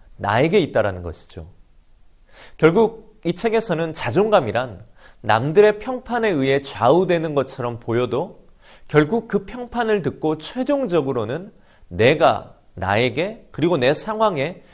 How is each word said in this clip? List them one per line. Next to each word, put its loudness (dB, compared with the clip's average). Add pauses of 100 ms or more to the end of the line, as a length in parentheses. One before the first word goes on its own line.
(160)
나에게 2
있다라는 0
것이죠. -14 (1080)
결국 2
이 -2
책에서는 -2
자존감이란 0 (360)
남들의 4
평판에 -4
의해 0
좌우되는 0
것처럼 -4
보여도 -4 (460)
결국 2
그 -2
평판을 -4
듣고 -4
최종적으로는 -4 (360)
내가 2 (180)
나에게 -2
그리고 0
내 2
상황에 -2 (120)